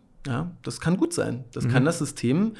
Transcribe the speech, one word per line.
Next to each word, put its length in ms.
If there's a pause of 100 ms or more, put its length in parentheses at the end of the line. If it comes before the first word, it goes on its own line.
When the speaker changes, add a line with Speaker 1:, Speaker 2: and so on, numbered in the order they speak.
(280)
Speaker 1:
ja, 240 (100)
das 180
kann 180
gut 160
sein. 380
Das 140
Speaker 2:
Mhm. 40
Speaker 1:
kann 160
das 120
System 600